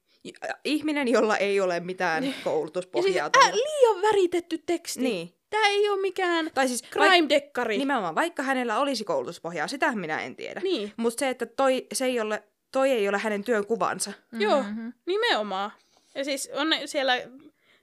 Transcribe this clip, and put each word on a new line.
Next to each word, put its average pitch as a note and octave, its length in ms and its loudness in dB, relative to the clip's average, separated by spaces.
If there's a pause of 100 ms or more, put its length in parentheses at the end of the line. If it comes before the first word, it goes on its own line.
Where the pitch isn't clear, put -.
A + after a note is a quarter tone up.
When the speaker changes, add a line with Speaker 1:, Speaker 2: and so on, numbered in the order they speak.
(240)
Speaker 1:
Ja, - 300 -10 (100)
ihminen, D4 440 0
jolla A3 280 4
ei G3 240 0
ole F3 200 0
mitään F3 420 -2
Speaker 2:
Niin. C4 120 -4 (100)
Speaker 1:
koulutuspohjaa E3 640 -2 (180)
Speaker 2:
Ja - 80 -8
siis, B4+ 120 8
ä, F#4+ 40 4
Speaker 1:
todella. A4+ 140 0
Speaker 2:
liian B4+ 380 4
väritetty F4+ 640 2
teksti. E4+ 340 -4
Speaker 1:
Niin. F#3+ 340 -2 (160)
Speaker 2:
Tää G#4+ 160 2
ei G4+ 220 4
oo G4+ 80 0
mikään F4+ 580 -2
Speaker 1:
Tai C4+ 140 2
siis B3 140 -4
vaik-, - 80 -20
Speaker 2:
crime-dekkari. C#4+ 880 2
Speaker 1:
nimenomaan, B3+ 360 -2
vaikka D#4 280 -2
hänellä B3+ 360 -2
olisi C4 260 -2
koulutuspohjaa, E3 640 -4
sitä A#3+ 240 -2
minä D#3+ 300 -4
en A#2+ 140 -10
tiedä. - 280 -10
Speaker 2:
Niin. A#3 320 -2
Speaker 1:
Mut A#3 220 -2
se, C#4 100 -2
että B3 180 -4
toi, C4 460 0
se C4 120 -2
ei B3+ 160 0
ole, G#3+ 220 -4 (300)
toi C4+ 180 4
ei G#3+ 180 2
ole G3+ 100 2
hänen G#3 260 -2
työnkuvansa. G#3 680 0 (200)
Speaker 2:
Joo, D4 300 2
Speaker 3:
Mm-hmm. A3+ 300 -8 (140)
Speaker 2:
nimenomaan. A3 680 0 (420)
Ja C4+ 100 -6
siis C#4 280 -4
on D4+ 180 -2
ne D4 160 -2
siellä, C4+ 280 0 (680)